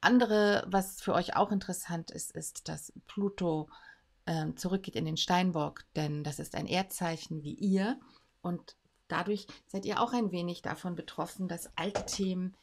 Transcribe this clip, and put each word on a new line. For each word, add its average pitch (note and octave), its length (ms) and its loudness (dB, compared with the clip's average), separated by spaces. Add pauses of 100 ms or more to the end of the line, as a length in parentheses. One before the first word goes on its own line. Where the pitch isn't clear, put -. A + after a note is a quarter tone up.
andere, G#3+ 680 6
was F#3+ 340 0
für - 120 0
euch - 240 2
auch G3+ 160 4
interessant F3+ 580 -4
ist, - 220 -8
ist, - 360 -10
dass D3+ 240 -10 (140)
Pluto, F3+ 600 0 (580)
ähm, D#3+ 300 -2
zurückgeht F#3+ 400 -2
in E3 80 0
den D#3 120 -2
Steinbock, F3 680 2 (100)
denn D3+ 300 -2
das D3 160 -6
ist - 160 -10
ein - 100 -2
Erdzeichen E3 760 -2
wie D3 100 -6
ihr G3+ 460 2 (420)
und F3 320 -6 (340)
dadurch F3+ 380 -2 (200)
seid F#3+ 180 -6
ihr G3+ 160 0
auch A#3+ 120 2
ein A#3 200 2
wenig F3 300 -4
davon F3 320 -6
betroffen, F3 540 -6
dass E3+ 280 -8
alte G3 300 -2
Themen, F#3 560 -2